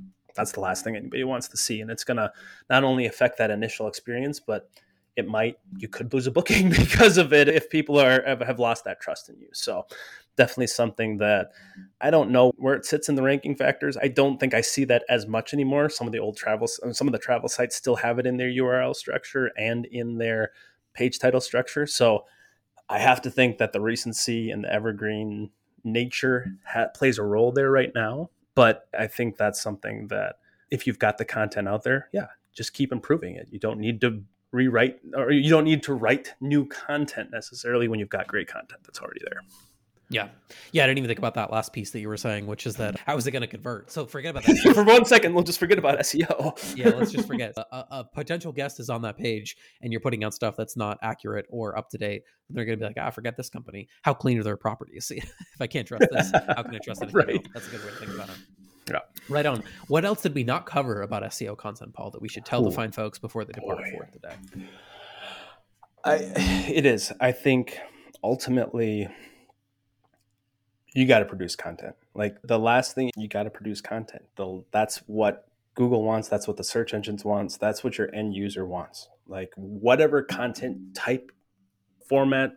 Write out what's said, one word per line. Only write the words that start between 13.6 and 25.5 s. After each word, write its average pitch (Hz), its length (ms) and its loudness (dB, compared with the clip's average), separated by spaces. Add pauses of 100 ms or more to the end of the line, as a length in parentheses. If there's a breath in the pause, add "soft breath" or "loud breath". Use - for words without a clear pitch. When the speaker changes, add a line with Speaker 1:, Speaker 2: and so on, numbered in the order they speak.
Speaker 1:
I 139 80 2
don't 139 300 2
think 131 160 0
I 117 60 4
see 135 240 0
that 120 240 4
as 117 180 0
much 110 260 -4
anymore. 143 360 2
Some 123 180 -6
of 110 60 -6
the 113 80 -4
old 107 160 -4
travel, 110 320 -2
some 123 400 -4
of 127 40 0
the 110 60 -2
travel 120 300 -2
sites - 280 -2
still 120 200 0
have 120 220 0
it 127 80 0
in 127 100 0
their 127 120 0
U 127 180 0
R 127 140 2
L 127 140 0
structure - 640 -4
and 117 280 -2
in 117 320 -6
their 113 340 0 (420 soft breath)
page 127 240 0
title 127 220 4
structure. 127 460 -2
So 113 400 4 (600 soft breath)
I - 100 -2
have 135 240 4
to 131 80 -4
think 123 280 2
that 110 140 0
the 101 80 -2
recency 113 720 -2
and 104 140 -6
the - 80 -4
evergreen 107 800 -4 (320)